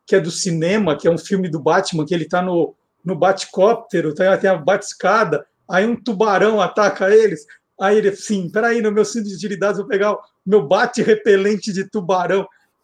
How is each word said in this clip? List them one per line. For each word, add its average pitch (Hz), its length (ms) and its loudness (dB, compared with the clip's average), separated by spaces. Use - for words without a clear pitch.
que 202 100 0
é 190 40 6
do 165 100 -6
cinema, 170 640 -2
que - 120 -2
é 165 40 4
um 170 60 0
filme 185 320 -4
do 156 100 -6
Batman, 160 460 0
que 180 80 -4
ele 160 120 -2
tá 180 180 -2
no, 175 320 -2
no 175 120 -6
baticóptero, 185 1000 0
tem, 185 240 2
tem 190 140 2
a 185 40 2
batiscada, 185 880 0
aí 185 160 0
um 233 120 -2
tubarão 208 640 0
ataca 196 480 0
eles, 214 340 4
aí 196 160 4
ele, 196 180 2
"Sim, 190 360 -6
peraí, 233 320 0
no 214 80 0
meu 208 120 2
cinto 208 240 -4
de 196 80 -10
utilidades 196 440 -4
vou 196 80 -6
pegar 202 260 0
o - 60 -8
meu 185 220 2
bate-repelente 208 1080 2
de 185 160 -4
tubarão." 185 580 -2